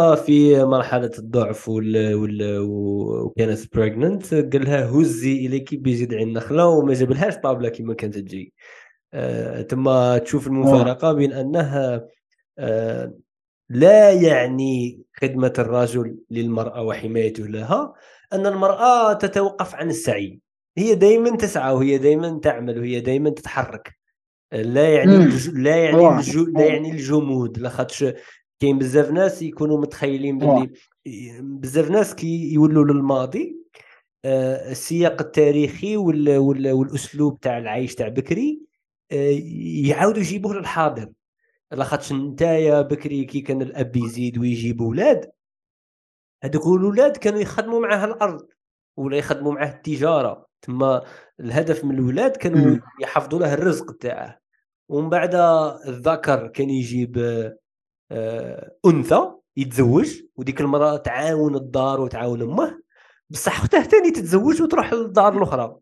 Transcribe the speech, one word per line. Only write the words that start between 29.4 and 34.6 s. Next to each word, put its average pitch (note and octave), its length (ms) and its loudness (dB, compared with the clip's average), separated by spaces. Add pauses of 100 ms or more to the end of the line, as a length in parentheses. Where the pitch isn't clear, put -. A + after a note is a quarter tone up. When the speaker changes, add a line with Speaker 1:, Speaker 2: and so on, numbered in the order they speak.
Speaker 1:
يكونوا D3+ 400 -2
متخيلين C#3 600 -4
Speaker 2:
واه. C#3 160 4
Speaker 1:
باللي، B2+ 140 -6 (680)
بزاف C#3 500 -2
ناس G3+ 240 0
كي E3 380 -6
يولوا D3+ 320 6
للماضي، C3+ 720 -2 (680)
آه، C3 460 -2